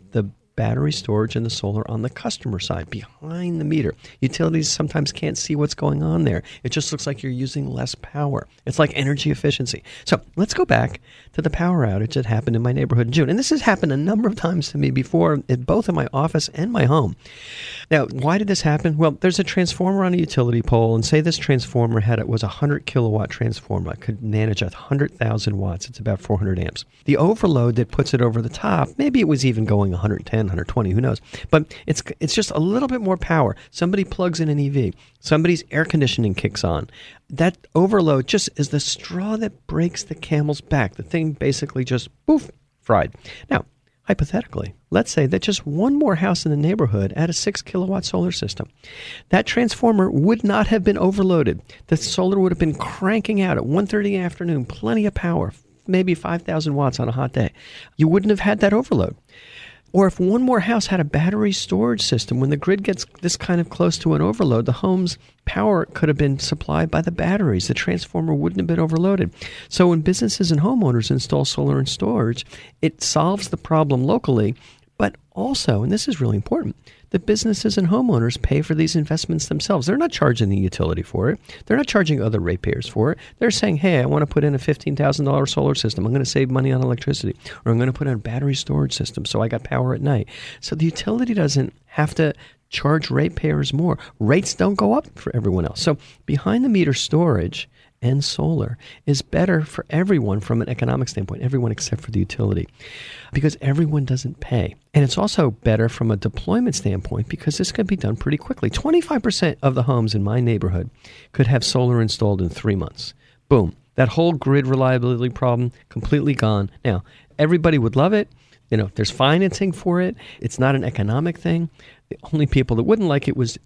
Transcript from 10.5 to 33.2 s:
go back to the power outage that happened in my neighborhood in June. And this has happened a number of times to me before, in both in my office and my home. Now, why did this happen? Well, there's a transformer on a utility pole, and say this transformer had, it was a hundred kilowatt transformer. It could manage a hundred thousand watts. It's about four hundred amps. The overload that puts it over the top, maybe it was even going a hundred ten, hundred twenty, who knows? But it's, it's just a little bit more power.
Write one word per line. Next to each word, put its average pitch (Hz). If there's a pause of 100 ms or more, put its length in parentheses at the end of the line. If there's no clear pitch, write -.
go 370
back - (340)
to -
the 156
power 170
outage 104
that 127
happened 113
in 113
my 123
neighborhood 127
in 117
June. 143
And 190
this 269
has 311
happened 185
a 135
number 202
of 196
times 170
to 147
me 139
before, 147
in 123
both 190
in 190
my 139
office 151
and 247
my 151
home. 135 (760)
Now, 151
why 135
did 208
this 190
happen? 151
Well, 156
there's 180
a 196
transformer 185
on 180
a 180
utility 120
pole, 113
and 113
say 156
this 160
transformer 120
had, 110
it 110
was 113
a 101
hundred 143
kilowatt 110
transformer. 101
It -
could 113
manage 107
a 92
hundred -
thousand 107
watts. 95
It's 123
about 101
four -
hundred 95
amps. - (200)
The 143
overload 147
that 120
puts -
it 127
over 117
the 117
top, 170 (100)
maybe 269
it 180
was 135
even 113
going 101
a -
hundred 98
ten, 110
hundred 87
twenty, 104
who 101
knows? 131 (300)
But 156 (120)
it's, 147 (180)
it's -
just 214
a -
little 220
bit 254
more 190
power. 156 (140)